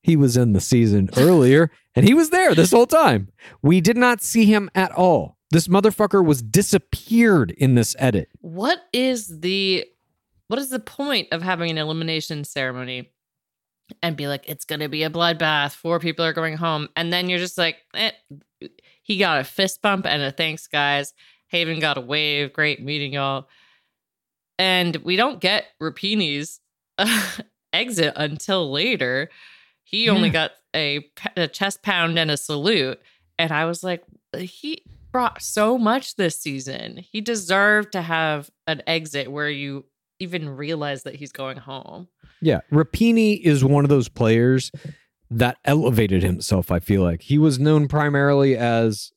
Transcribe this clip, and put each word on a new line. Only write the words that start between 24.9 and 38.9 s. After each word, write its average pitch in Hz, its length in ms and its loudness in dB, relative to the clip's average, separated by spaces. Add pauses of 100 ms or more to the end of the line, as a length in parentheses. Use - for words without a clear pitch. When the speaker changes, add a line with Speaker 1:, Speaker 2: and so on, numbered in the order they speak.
Speaker 2:
we 180 180 -4
don't 233 260 0
get 190 240 -2 (160)
Rapini's 160 800 -6 (400)
<laughs> 214 400 -2 (340)
exit 180 420 -2
until 151 560 -4
later. 143 580 -2 (540)
He 220 260 -2
only 190 180 4
Speaker 1:
Yeah. 151 60 0
Speaker 2:
got 160 180 -2 (240)
a 147 240 -2
p-, - 380 -12
a 165 100 -2
chest - 340 -6
pound 170 380 0
and 160 100 0
a 143 80 -2
salute. 147 600 -2 (400)
And 165 120 -2
I 156 140 0
was 170 180 -6
like, 175 200 -6 (340)
"He 285 460 -12 (280)
brought 247 300 -2
so 220 360 0
much 240 400 0
this 175 220 -2
season. 131 580 -10
He 214 240 -10
deserved 208 720 0
to 185 100 -4
have 160 480 -4 (160)
an 156 180 -6
exit 147 460 -6